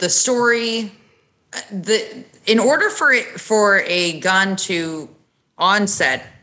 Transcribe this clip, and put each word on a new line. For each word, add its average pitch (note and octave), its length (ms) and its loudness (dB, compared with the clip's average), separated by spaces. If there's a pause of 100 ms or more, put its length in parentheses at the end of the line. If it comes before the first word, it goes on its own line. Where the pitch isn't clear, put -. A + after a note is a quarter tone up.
the F3+ 80 0
story, A#3 840 0 (600)
uh, - 80 -12 (100)
the, G3+ 540 -4 (200)
in A3 140 4
order E4 300 2
for D4 240 2
it, A#3+ 120 0 (140)
for G#3 480 2
a F3 320 -2
gun F#3 380 0
to, D#3+ 500 -6 (500)
on G3 300 2
set, C3 400 -2 (160)